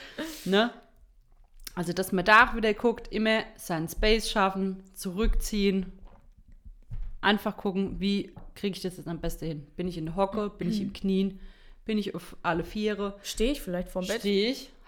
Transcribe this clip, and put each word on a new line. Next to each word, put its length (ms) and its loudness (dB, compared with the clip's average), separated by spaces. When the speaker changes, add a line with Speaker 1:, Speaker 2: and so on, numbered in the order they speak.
Speaker 1:
Ne? 260 4
Also, 160 -4
dass 220 -2
man 100 2
da 240 10
auch 80 -2
wieder 180 2
guckt, 380 0
immer 300 2
seinen 320 -4
Space 400 2
schaffen, 520 0
zurückziehen. 960 2
Einfach 360 2
gucken, 420 -2
wie 340 0
krieg 200 -4
ich 80 -12
das 140 -6
jetzt 100 -12
am 120 -6
besten 260 -4
hin? 300 -6
Bin 120 -2
ich 100 -6
in 80 -4
der 100 -6
Hocke? 340 0
Bin 200 -4
ich 120 0
im 60 -2
Speaker 2:
Mhm. 60 -8
Speaker 1:
Knien? 460 0
Bin 120 0
ich 180 -4
auf 280 -12
alle 200 0
Viere? 600 -2
Speaker 2:
Steh 280 0
ich 100 -4
vielleicht 280 -6
vorm 180 -4
Bett? 120 0
Speaker 1:
Steh 300 2
ich? 220 -6